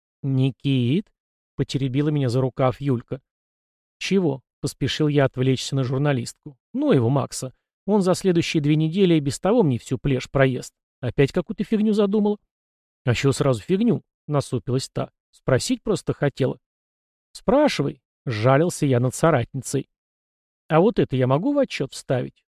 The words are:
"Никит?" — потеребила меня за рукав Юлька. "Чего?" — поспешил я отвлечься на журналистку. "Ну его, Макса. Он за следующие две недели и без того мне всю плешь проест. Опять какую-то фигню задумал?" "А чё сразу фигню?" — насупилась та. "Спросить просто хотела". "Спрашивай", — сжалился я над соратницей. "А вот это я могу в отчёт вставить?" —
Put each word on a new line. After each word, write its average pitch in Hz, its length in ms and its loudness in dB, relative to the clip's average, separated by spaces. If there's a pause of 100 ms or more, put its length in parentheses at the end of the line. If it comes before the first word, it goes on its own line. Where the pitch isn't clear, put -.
(220)
"Никит?" — 135 920 0 (440)
потеребила 139 520 -2
меня 147 200 0
за 123 120 0
рукав 131 400 -2
Юлька. 135 400 -4 (760)
"Чего?" — 170 440 0 (180)
поспешил 147 480 -2
я 143 160 2
отвлечься 131 500 -2
на 135 100 0
журналистку. 135 720 -4 (160)
"Ну 277 200 0
его, 120 180 4
Макса. 131 420 -4 (340)
Он 202 160 2
за 175 120 2
следующие 170 480 0
две 151 140 2
недели 165 380 2
и 156 60 4
без 139 180 -4
того 220 240 2
мне 131 160 2
всю - 200 -6
плешь 131 320 -4
проест. 135 420 0 (280)
Опять 135 320 0
какую-то 190 320 -4
фигню 214 280 0
задумал?" 208 480 0 (640)
"А 123 100 2
чё 135 180 2
сразу 127 280 0
фигню?" — 190 420 0 (240)
насупилась 131 640 -4
та. - 220 -8 (200)
"Спросить - 520 -2
просто 180 300 -2
хотела". 135 460 -2 (720)
"Спрашивай", — 240 680 0 (260)
сжалился 135 600 0
я 123 140 2
над 127 140 0
соратницей. 135 760 -2 (800)
"А 156 120 2
вот 214 180 2
это 139 180 0
я 127 100 2
могу 165 260 0
в 285 60 0
отчёт - 340 -2
вставить?" — - 580 -6